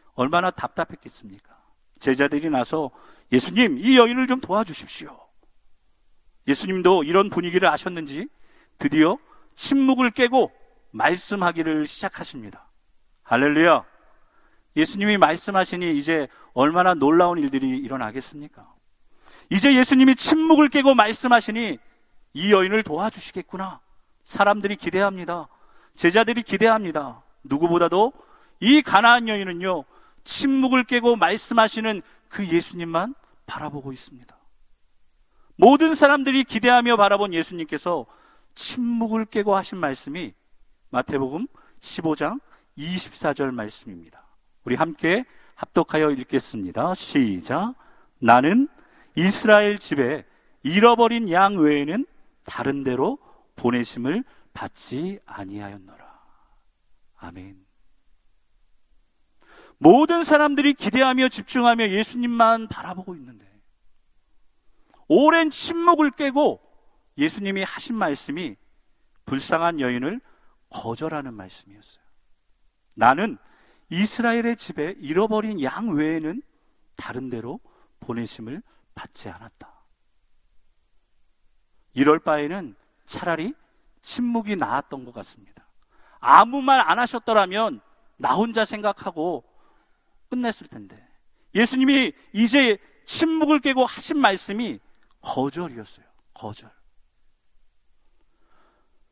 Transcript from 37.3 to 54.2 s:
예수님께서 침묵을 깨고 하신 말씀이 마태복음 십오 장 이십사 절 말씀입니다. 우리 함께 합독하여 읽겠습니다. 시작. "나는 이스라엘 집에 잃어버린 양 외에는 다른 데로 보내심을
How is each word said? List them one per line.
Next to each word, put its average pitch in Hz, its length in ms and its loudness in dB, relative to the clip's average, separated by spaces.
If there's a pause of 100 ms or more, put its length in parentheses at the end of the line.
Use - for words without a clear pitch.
예수님께서 165 720 -6 (500)
침묵을 226 680 -4
깨고 208 320 -2
하신 190 220 -6
말씀이 147 560 -8 (560)
마태복음 135 560 -6 (320)
십오 - 360 -6
장 165 260 -6 (360)
이십사 160 560 -8
절 135 200 -4
말씀입니다. 107 680 -14 (420)
우리 123 100 -4
함께 165 500 -2 (300)
합독하여 156 560 0
읽겠습니다. 127 840 -4
시작. 139 800 -4 (440)
"나는 143 500 4 (460)
이스라엘 208 640 4
집에 139 480 -4 (360)
잃어버린 226 680 2
양 196 260 2
외에는 151 480 0 (400)
다른 139 400 -6
데로 135 340 -2 (360)
보내심을 123 720 -4 (280)